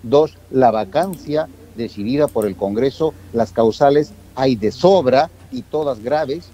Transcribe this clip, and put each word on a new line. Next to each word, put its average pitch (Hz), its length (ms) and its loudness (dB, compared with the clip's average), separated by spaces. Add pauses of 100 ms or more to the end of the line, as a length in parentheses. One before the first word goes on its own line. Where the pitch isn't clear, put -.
Dos, 143 340 0 (140)
la 127 220 4
vacancia 147 760 -4 (280)
decidida 117 500 -2
por 113 200 -2
el 95 100 -4
Congreso, 131 560 -2 (220)
las 113 180 -2
causales 143 600 2 (220)
hay 131 220 0
de 104 160 -2
sobra 156 580 2 (220)
y 254 80 -8
todas 143 420 -6
graves. 147 520 -4